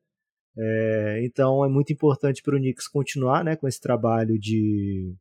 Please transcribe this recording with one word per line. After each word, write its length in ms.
É, 680
então 400
é 40
muito 240
importante 500
pro 160
Knicks 300
continuar, 560
né, 100
com 140
esse 120
trabalho 580
de 840